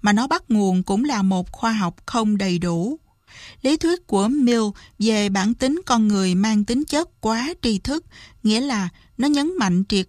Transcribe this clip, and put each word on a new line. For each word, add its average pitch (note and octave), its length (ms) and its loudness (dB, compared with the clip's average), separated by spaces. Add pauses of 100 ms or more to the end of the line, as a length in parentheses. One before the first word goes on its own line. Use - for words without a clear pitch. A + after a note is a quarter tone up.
mà G#3 120 2
nó A3+ 140 2
bắt F4+ 220 -2
nguồn F#3+ 340 2
cũng G3+ 200 0
là C4+ 180 -2
một F#3 300 -2
khoa A3+ 200 -2
học G3 240 -2 (100)
không G#3+ 320 0
đầy F#3+ 220 0
đủ. F3 400 -2 (640)
Lý C#4+ 160 2
thuyết E4+ 300 -2
của G3+ 200 0
Mill A#3+ 360 2 (360)
về G#3 300 2
bản G3 240 0
tính C4+ 320 -2
con A3+ 220 2
người F#3+ 280 2
mang G#3 300 2
tính B3+ 180 -2
chất D4+ 380 -4
quá A#3 400 -2
tri A3 160 0
thức, C#4 280 -6 (380)
nghĩa G#3+ 180 2
là A3 280 -4 (280)
nó B3+ 100 0
nhấn D4 300 0
mạnh F#3+ 320 2
triệt F#3+ 200 0